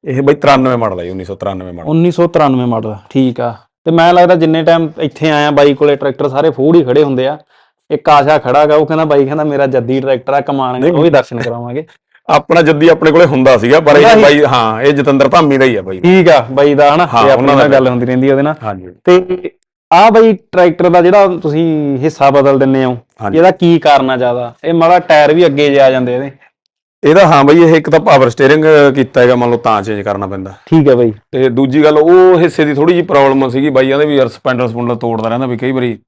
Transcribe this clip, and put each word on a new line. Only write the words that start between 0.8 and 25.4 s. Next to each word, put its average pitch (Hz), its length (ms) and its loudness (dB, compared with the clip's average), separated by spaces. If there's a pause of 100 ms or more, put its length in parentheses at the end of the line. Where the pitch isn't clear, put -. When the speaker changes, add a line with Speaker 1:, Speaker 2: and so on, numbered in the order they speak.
Speaker 1:
ਆ 87 40 -10
ਜੀ, 87 60 -10
ਉੱਨੀ 95 160 -12
ਸੌ 98 100 -12
ਤਰਾਨਵੇਂ 92 380 -10
ਮਾਡਲ। 85 160 -14
Speaker 2:
ਉੱਨੀ 165 220 0
ਸੌ 170 160 -2
ਤਰਾਨਵੇਂ 135 400 0
ਮਾਡਲ, 113 280 -6 (140)
ਠੀਕ 127 320 -2
ਆ। 120 140 -8 (300)
ਤੇ 165 60 -2
ਮੈਂ 170 220 2
ਲੱਗਦਾ 180 220 4
ਜਿੰਨੇ 160 280 -2
ਟਾਈਮ 165 260 0 (100)
ਇੱਥੇ 156 320 -4
ਆਇਆ 147 200 0
ਬਾਈ 143 220 2
ਕੋਲੇ 147 220 0
ਟਰੈਕਟਰ 139 340 -6
ਸਾਰੇ 143 200 -2
ਫੋਰਡ 143 260 -2
ਹੀ 170 80 4
ਖੜੇ 131 200 0
ਹੁੰਦੇ 131 240 -4
ਆ। 147 100 -8 (540)
ਇੱਕ 151 180 -4
ਆਸ਼ਾ 147 280 2
ਖੜਾ 139 280 0
ਗਾ, 151 100 0
ਉਹ 151 100 2
ਕਹਿੰਦਾ, 160 200 -4
ਬਾਈ 143 200 0
ਕਹਿੰਦਾ 151 180 -6
ਮੇਰਾ 143 240 -2
ਜੱਦੀ 127 340 -4
ਟਰੈਕਟਰ 131 320 -4
ਆ, 143 80 -2
ਕਮਾਨ 131 380 -6
Speaker 1:
ਨਹੀਂ। 139 120 0
Speaker 2:
ਉਹ 139 120 -2
ਵੀ 170 60 2
ਦਰਸ਼ਨ 127 300 -2
ਕਰਾਵਾਂਗੇ। 120 460 -10 (440)
Speaker 1:
ਆਪਣਾ 160 320 0
ਜੱਦੀ 156 260 0
ਆਪਣੇ 160 240 2
ਕੋਲੇ 170 140 4
ਹੁੰਦਾ 131 320 2
ਸੀਗਾ, 120 220 2
ਪਰ 147 180 2
ਇਹ 147 80 4
Speaker 2:
ਹੁੰਦਾ 226 100 4
ਸੀ? 214 60 4
Speaker 1:
ਬਾਈ, 147 240 4
ਹਾਂ, 113 360 -2
ਇਹ 143 120 0
ਜਤਿੰਦਰ 139 340 0
ਧਾਮੀ 143 300 2
ਦਾ 131 80 2
ਹੀ 123 100 0
ਆ 98 60 -4
ਬਾਈ। 95 180 -12
Speaker 2:
ਠੀਕ 180 300 2
ਆ, 135 220 2
ਬਾਈ 143 220 2
ਦਾ, 143 220 2
ਹਨਾ? 170 120 0
Speaker 1:
ਹਾਂ, 120 160 0
Speaker 2:
ਤੇ 135 80 2
ਆਪਣੀ 131 140 0
Speaker 1:
ਉਹਨਾਂ 143 120 2
ਦਾ 139 60 2
Speaker 2:
ਨਾਲ 147 80 0
ਗੱਲ 131 160 2
ਹੁੰਦੀ 123 180 -4
ਰਹਿੰਦੀ 127 260 -2
ਉਹਦੇ 135 100 0
ਨਾਲ। 151 220 -4
Speaker 1:
ਹਾਂਜੀ। 95 240 -12 (180)
Speaker 2:
ਤੇ 180 460 0 (420)
ਆ 202 160 4
ਬਾਈ 220 240 4 (180)
ਟਰੈਕਟਰ 175 380 0
ਦਾ 175 120 2
ਜਿਹੜਾ 196 260 2
ਤੁਸੀਂ 156 680 -4
ਹਿੱਸਾ 139 320 -2
ਬਦਲ 139 300 2
ਦਿੰਨੇ 135 260 0
ਹੋ, 123 120 -4 (240)
Speaker 1:
ਹਾਂਜੀ। 107 160 -4
Speaker 2:
ਇਹਦਾ 180 140 4
ਕੀ 170 280 0
ਕਾਰਨ 135 300 0
ਆ 131 80 -2
ਜ਼ਿਆਦਾ? 123 360 -4 (100)
ਇਹ 165 100 -4
ਮਾੜਾ 170 260 2
ਟਾਇਰ 151 340 2
ਵੀ 175 120 2